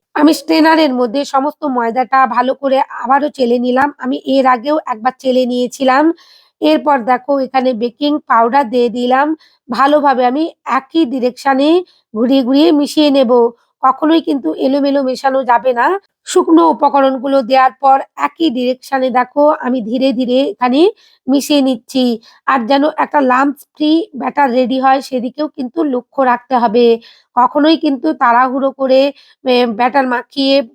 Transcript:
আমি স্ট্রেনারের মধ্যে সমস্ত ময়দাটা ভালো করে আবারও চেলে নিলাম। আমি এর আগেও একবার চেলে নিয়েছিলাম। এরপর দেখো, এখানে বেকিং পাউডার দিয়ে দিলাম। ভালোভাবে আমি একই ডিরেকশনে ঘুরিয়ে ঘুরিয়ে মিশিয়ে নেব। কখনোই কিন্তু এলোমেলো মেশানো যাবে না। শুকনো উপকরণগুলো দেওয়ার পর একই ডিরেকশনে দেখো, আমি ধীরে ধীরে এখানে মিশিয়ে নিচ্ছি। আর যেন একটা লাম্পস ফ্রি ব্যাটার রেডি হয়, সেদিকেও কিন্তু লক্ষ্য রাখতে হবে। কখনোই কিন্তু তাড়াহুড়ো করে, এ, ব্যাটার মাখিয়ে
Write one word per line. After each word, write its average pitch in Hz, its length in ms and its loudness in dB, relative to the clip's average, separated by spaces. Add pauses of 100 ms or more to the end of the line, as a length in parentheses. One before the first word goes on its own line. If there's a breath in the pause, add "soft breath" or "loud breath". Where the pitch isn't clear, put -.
(140)
আমি 359 200 4
স্ট্রেনারের 320 600 2
মধ্যে 247 300 -2
সমস্ত 285 420 -4
ময়দাটা 254 600 -2
ভালো 247 280 -2
করে 262 240 -2 (160)
আবারও 269 340 -2
চেলে 240 300 -2
নিলাম। 247 300 0 (100)
আমি 254 180 -6 (100)
এর 269 200 2
আগেও 254 300 0 (100)
একবার 247 320 -6
চেলে 254 280 0
নিয়েছিলাম। 254 580 0 (580 soft breath)
এরপর 294 420 2
দেখো, 254 360 -2
এখানে 254 340 -2
বেকিং 240 380 -4 (140)
পাউডার 240 440 2
দিয়ে 240 180 0
দিলাম। 247 380 0 (420 soft breath)
ভালোভাবে 269 580 2
আমি 277 180 -2 (240)
একই 269 380 -2
ডিরেকশনে 262 640 -2 (440 soft breath)
ঘুরিয়ে 254 280 2
ঘুরিয়ে 277 300 2
মিশিয়ে 294 380 0
নেব। 262 220 2 (500)
কখনোই 302 380 2
কিন্তু 311 340 -4
এলোমেলো 277 480 0
মেশানো 262 420 -2
যাবে 240 280 0
না। 240 140 0 (400)
শুকনো 320 440 2
উপকরণগুলো 269 720 0
দেওয়ার 262 380 2
পর 269 180 4 (180)
একই 311 340 -4
ডিরেকশনে 254 600 -4
দেখো, 247 340 0 (160)
আমি 254 200 -4
ধীরে 247 320 -2
ধীরে 247 260 -2 (100)
এখানে 254 320 -2 (460 soft breath)
মিশিয়ে 285 360 0
নিচ্ছি। 262 420 -2 (420 soft breath)
আর 269 200 0
যেন 277 180 2 (120)
একটা 302 240 -2
লাম্পস 262 480 0
ফ্রি 302 220 -2 (240)
ব্যাটার 277 360 -2
রেডি 254 300 0
হয়, 269 220 2
সেদিকেও 254 460 -6
কিন্তু 262 360 -8
লক্ষ্য 254 380 -6
রাখতে 247 340 -2
হবে। 233 280 2 (520 soft breath)
কখনোই 294 400 2
কিন্তু 294 380 -4
তাড়াহুড়ো 254 580 0
করে, 262 280 2 (440 soft breath)
এ, 254 100 0 (180)
ব্যাটার 254 340 0
মাখিয়ে 269 480 -2 (200)